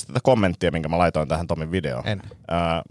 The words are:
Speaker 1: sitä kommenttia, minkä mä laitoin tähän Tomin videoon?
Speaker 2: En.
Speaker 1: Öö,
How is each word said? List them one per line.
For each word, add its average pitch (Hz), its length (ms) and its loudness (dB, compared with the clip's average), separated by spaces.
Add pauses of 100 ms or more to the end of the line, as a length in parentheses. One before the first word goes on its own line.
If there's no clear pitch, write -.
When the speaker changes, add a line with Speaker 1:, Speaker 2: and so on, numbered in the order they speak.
Speaker 1:
sitä - 160 -4
kommenttia, 95 480 4
minkä 78 180 -4
mä 82 80 0
laitoin 82 300 2
tähän 80 200 -2
Tomin 80 240 -4
videoon? 76 360 -4
Speaker 2:
En. 101 140 -4 (300)
Speaker 1:
Öö, 82 60 0 (340)